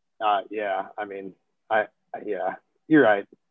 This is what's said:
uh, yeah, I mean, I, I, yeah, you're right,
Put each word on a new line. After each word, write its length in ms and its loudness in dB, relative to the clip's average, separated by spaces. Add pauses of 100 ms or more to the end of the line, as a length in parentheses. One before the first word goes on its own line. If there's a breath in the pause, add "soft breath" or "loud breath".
(240)
uh, 260 0
yeah, 360 -4 (120)
I 60 -8
mean, 280 -12 (380)
I, 160 0 (280)
I, 100 -12
yeah, 300 -6 (340)
you're 140 6
right, 240 4 (240)